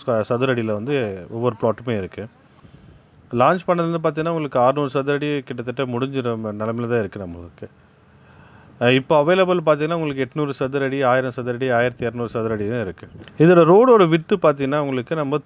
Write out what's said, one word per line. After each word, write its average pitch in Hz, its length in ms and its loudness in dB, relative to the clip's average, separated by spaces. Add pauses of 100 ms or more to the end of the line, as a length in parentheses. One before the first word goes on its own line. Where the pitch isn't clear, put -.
ஸ்கொயர் 113 140 0
சதுர 127 340 0
அடியில 110 180 -2
வந்து 104 580 -4
ஒவ்வொரு 117 300 -4
பிளாட்டுமே 117 380 -2
இருக்கு. 95 280 -10 (1040)
Launch 143 360 2
பண்ணதுலேருந்து 170 360 -2
பார்த்தீங்கன்னா, 160 260 -2
உங்களுக்கு 151 320 -2
அறுநூறு 135 300 2
சதுர 143 240 -2
அடி 147 280 -4
கிட்டத்தட்ட 123 440 -8
முடிஞ்சிற 123 520 -4
ம-, 110 140 -8
நிலைமையில 113 360 -6
தான் 120 100 -2
இருக்கு 101 220 -6
நம்மளுக்கு. 87 480 -14 (1120)
அஹ், 123 100 4
இப்போ 143 340 4
available 180 420 2
பார்த்தீங்கன்னா, 156 260 2
உங்களுக்கு 147 300 -4
எட்நூறு 143 280 -4
சதுர 139 340 -4
அடி, 135 180 -2
ஆயிரம் 127 280 2
சதுர 123 240 -8
அடி, 127 160 -4
ஆயிரத்தி 120 360 0
இரநூறு 117 180 -6
சதுர 113 300 -4
அடி 104 140 -4
தான் 120 120 -4
இருக்கு. 92 280 -10 (300)
இதோட 170 260 8
ரோடோட 208 440 8
width 165 240 0
பார்த்தீங்கன்னா, 147 460 2
உங்களுக்கு 139 360 -4
நம்ம 147 320 -2